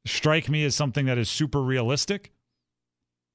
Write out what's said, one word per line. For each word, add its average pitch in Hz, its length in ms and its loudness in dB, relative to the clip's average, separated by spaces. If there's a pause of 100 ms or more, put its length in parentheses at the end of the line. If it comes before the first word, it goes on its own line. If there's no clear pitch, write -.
strike 156 420 2
me 151 160 0
as 143 100 0
something 139 340 0
that 123 100 2
is 113 120 0
super 147 320 0
realistic. 131 680 -2 (1040)